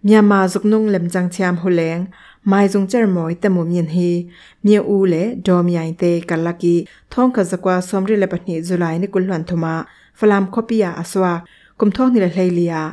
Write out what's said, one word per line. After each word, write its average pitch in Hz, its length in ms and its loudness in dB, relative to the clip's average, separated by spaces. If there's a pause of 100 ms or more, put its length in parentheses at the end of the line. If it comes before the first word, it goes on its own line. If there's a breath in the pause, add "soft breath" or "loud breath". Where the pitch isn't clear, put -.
Myanmar 208 480 6
zuk 208 120 -4
nung 214 280 2
lem 175 200 -2
chang 180 160 -2
chiam 180 320 -2
hu 185 80 -2
leng, 170 340 0 (460 loud breath)
mai 196 240 4
zung 196 180 0
cher 240 140 2
moi 170 360 0
te 208 140 0
mu 175 60 0 (100)
mien 170 240 -2
hi, 175 160 2 (520 loud breath)
mie 208 160 4 (140)
u 196 120 2
le, 170 180 2 (220)
do 180 160 4
mi 175 160 0
ai 160 240 -4
te 175 100 2 (180)
ka 170 60 -2
laki, 170 400 0 (360 loud breath)
thong 254 240 2
ka - 60 2 (100)
zakwa 185 240 -2 (140)
somri 196 280 0
le 190 160 0
patni 175 220 -6 (120)
July 170 300 -2
ni 190 160 -4
kul 185 140 0
hlan 170 180 -4
thuma, 165 400 -4 (340 soft breath)
falam 196 340 2
khopia 220 360 -2 (120)
aswa, 185 320 -2 (440 soft breath)
kum 208 140 2
thong 254 220 0
ni 233 100 4
le 180 100 2
hlei 185 240 0
lia 170 240 -2 (120)